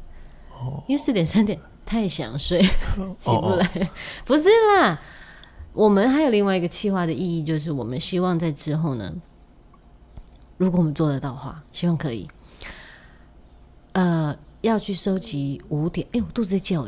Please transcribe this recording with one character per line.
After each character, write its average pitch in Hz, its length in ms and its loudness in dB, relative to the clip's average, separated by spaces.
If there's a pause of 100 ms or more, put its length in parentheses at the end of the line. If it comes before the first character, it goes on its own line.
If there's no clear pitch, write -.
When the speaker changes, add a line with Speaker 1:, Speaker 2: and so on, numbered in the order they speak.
(500)
Speaker 1:
哦。 131 380 -10
Speaker 2:
因 269 80 2
为 - 20 2
四 285 140 0
点、 185 120 2
三 208 220 4
点 202 100 -2 (300)
太 220 220 0
想 127 280 -6
睡， 175 240 2 (380)
Speaker 1:
哦， 190 160 -8
Speaker 2:
<laughs> - 20 -
起 - 140 -4
不 - 240 2
来。 175 320 0
Speaker 1:
哦。 - 20 -2 (360)
Speaker 2:
不 269 120 2
是 311 120 4 (280)
啦， 208 240 2 (720)
我 214 160 4
们 208 220 6
还 294 120 4
有 285 80 4
另 208 140 4
外 190 120 2
一 180 40 2
个 175 60 0
企 202 240 -2
划 185 160 0
的 160 60 0
意 170 260 -2
义， 156 60 -2
就 156 160 0
是 160 100 -6
我 135 140 -2
们 123 160 -4
希 - 180 -2
望 180 180 2
在 165 140 0
之 147 240 -4
后 156 220 0
呢， 92 180 -8 (1400)
如 185 160 0
果 180 80 2
我 170 40 6
们 156 80 0
做 156 160 0
得 139 120 -2
到 139 100 -8
的 123 60 -12
话， 160 340 -14
希 - 160 -4
望 170 100 2
可 143 160 -4
以， 101 140 -10 (1700)
呃， 165 440 0 (260)
要 226 140 2
去 202 160 -4
收 190 240 -2
集 139 520 -6
五 151 200 -2
点， 175 220 -4
哎， 240 100 -2
我 190 120 -2
肚 240 100 -2
子 185 80 -4
在 196 80 0
叫， 170 300 -2